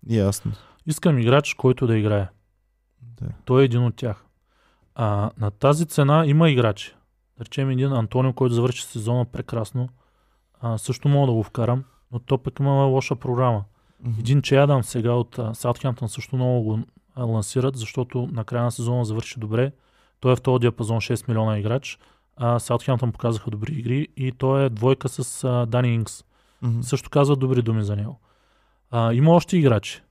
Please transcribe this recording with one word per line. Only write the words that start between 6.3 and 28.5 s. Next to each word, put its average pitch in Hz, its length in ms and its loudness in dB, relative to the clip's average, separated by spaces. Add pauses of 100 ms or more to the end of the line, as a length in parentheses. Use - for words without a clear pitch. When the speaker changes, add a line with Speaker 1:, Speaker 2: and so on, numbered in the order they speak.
Speaker 2:
играчи. 117 440 0 (440)
Да 120 60 -12
речем 135 260 -4
един 131 220 0
Антонио, 127 400 0
който 123 220 0
завърши 123 300 0
сезона 120 400 -2
прекрасно. 120 640 -6 (720)
А, 113 180 -4
също - 300 -4
мога 143 180 4
да 127 60 2
го 110 100 0
вкарам, 120 420 -2 (280)
но 120 60 -6
то 135 200 -2
пък - 220 -8
има 139 240 2
лоша 131 320 0
програма. 120 480 0 (360)
Speaker 1:
Мгм. 117 180 -6
Speaker 2:
Един 127 240 2
Че - 140 2
Адам 139 260 4
сега 120 300 -2
от, 120 260 -2
а, 113 160 -6
Саутхемптън 123 540 -4
също - 280 -10
много 127 260 0
го, 110 160 -2 (360)
а, 127 100 -6
лансират, 120 520 -2
защото 123 560 -6
на 113 120 -6
края 120 200 -4
на 120 60 0
сезона 120 340 -2
завърши 110 360 -6
добре. 113 320 -2 (480)
Той 127 120 4
е 123 40 4
в 123 60 -6
този 127 180 2
диапазон 113 400 0
шест - 280 -4
милиона 110 300 0
играч. 110 400 -4 (380)
А, 120 220 0
Саутхемптън 120 540 -2
показаха 113 380 -4
добри 107 220 -6
игри 127 440 -4
и 131 160 -4
той 135 320 0
е 135 40 0
двойка 123 400 0
с, - 360 -8
а, 123 220 0
Дани 120 280 0
Инкс. 113 300 -6 (380)
Speaker 1:
Мгм. 117 200 -2
Speaker 2:
Също 123 280 -6
казват 143 280 2
добри 131 240 0
думи 113 220 0
за 101 120 -2
него. 104 240 -8 (680)